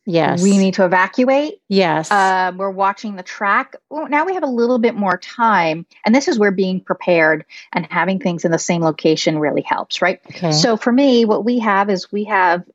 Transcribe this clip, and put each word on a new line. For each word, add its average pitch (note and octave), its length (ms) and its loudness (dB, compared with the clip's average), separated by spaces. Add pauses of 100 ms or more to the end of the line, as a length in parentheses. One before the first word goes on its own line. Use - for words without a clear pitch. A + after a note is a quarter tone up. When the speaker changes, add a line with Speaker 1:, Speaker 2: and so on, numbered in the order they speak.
Speaker 1:
Yes. E3 360 0
Speaker 2:
We G3 160 4
need F#3+ 180 2
to F#3+ 100 2
evacuate. B3+ 840 0
Speaker 1:
Yes. E3 440 0
Speaker 2:
Um, F#3 460 2
we're G3 120 -4
watching G3 480 -4
the F3+ 60 -12
track. G#3+ 520 -4 (140)
Well, D4 180 -8
now D4 180 0
we F#4+ 100 -4
have E4+ 80 -4
a D4 40 -2
little A#3+ 320 0
bit A3+ 160 0
more F#3 220 0
time. F3 680 0 (200)
And A3 100 4
this C#4 140 2
is B3+ 100 0
where G#3 120 4
being F#3 280 -2
prepared D#3+ 640 0 (300)
and E3 160 -4
having F3+ 300 -2
things E3+ 260 -2
in E3+ 60 -2
the E3 60 2
same E3+ 240 -2
location D#3 560 0
really D3 260 -2
helps, - 380 -6
right? F#3 260 -2
Speaker 1:
Okay. E3 260 -4
Speaker 2:
So G#3+ 240 2
for A#3 160 0
me, B3 320 4
what G3+ 180 0
we B3 160 -2
have G3+ 300 0
is F#3 200 -4
we G#3 140 -4
have F#3 400 0 (100)